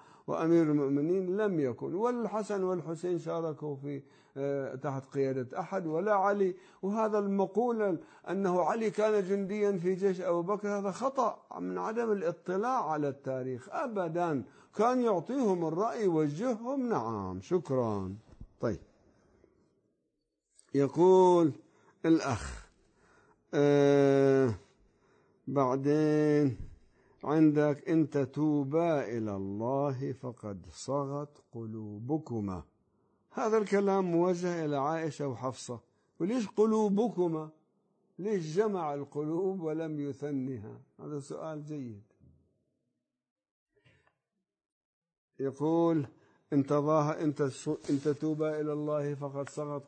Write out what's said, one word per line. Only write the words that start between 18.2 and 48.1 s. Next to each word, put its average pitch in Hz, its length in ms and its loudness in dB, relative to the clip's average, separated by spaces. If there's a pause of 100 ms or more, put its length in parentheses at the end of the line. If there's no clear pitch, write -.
طيب، 110 180 -2 (2000)
يقول 175 760 6 (540)
الأخ، 139 640 0 (840)
آه، 139 1000 6 (920)
بعدين 147 1080 2 (680)
عندك: 147 640 4
"إن 160 200 2
تتوبا 143 1080 0
إلى 107 180 -2
الله 127 840 -4
فقد 104 480 -10
صغت 143 680 -6 (140)
قلوبكما". 110 1120 -6 (720)
هذا 226 240 0
الكلام 196 540 2
موجه 175 540 0
إلى 147 120 -2
عائشة 147 500 -2
وحفصة. 123 520 -8 (400)
وليش 208 280 -2
قلوبكما؟ 196 1000 2 (720)
ليش 170 360 -4
جمع 190 380 0
القلوب 156 680 -4
ولم 160 380 -4
يثنها؟ 131 840 -6 (180)
هذا 147 200 -10
سؤال 151 440 -10
جيد. 131 380 -10 (3500)
يقول: 156 640 2 (480)
"إن 139 120 4
تظاه-، 151 560 2
إن 147 140 0
تس-، 147 540 -4
إن 139 140 0
تتوبا 151 580 -2